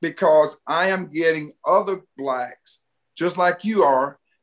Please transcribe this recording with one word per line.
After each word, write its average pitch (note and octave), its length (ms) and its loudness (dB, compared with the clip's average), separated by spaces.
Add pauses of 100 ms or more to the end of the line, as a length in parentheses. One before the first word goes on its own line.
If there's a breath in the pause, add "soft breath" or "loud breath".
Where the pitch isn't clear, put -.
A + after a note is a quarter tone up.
Because D#3 640 2
I E3+ 220 -2
am F#3 200 -4
getting D#3 440 -2 (160)
other F#3 360 0 (140)
blacks, B2+ 640 -8 (380)
just F3 200 -2
like F3 280 0
you G#3 180 2
are, C#3 360 0 (240)